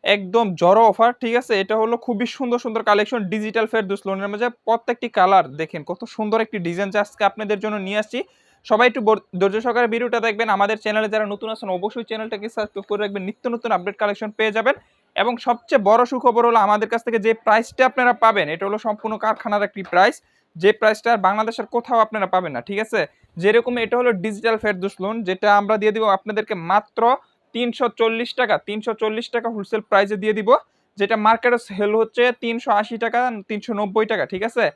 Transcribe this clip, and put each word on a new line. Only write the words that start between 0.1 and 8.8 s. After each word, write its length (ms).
জড়ো 300
অফার, 340
ঠিক 160
আছে? 240
এটা 180
হলো 200
খুবই 300
সুন্দর 320
সুন্দর 240
কালেকশন 360
ডিজিটাল 380
ফেরদৌস 360
লোনের 280
মাঝে। 160
প্রত্যেকটি 460
কালার 360
দেখেন 280
কত 240
সুন্দর 340
একটি 180
ডিজাইন 320
যা 100
আজকে 240
আপনাদের 340
জন্য 180
নিয়ে 240
আসছি। 180
সবাই 220